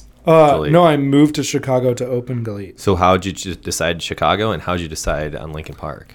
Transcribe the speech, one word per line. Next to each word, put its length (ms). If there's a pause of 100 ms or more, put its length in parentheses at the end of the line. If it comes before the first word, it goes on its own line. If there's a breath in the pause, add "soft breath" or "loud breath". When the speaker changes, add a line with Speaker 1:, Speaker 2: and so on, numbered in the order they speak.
(260)
Speaker 1:
Uh, 280
Speaker 2:
Galit? 180
Speaker 1:
no, 140
I 120
moved 380
to 80
Chicago 500
to 120
open 380
Galit. 360
Speaker 2:
So 160
how 220
did 280
you 100
decide 460
Chicago, 500
and 120
how 140
did 60
you 60
decide 460
on 160
Lincoln 240
Park? 400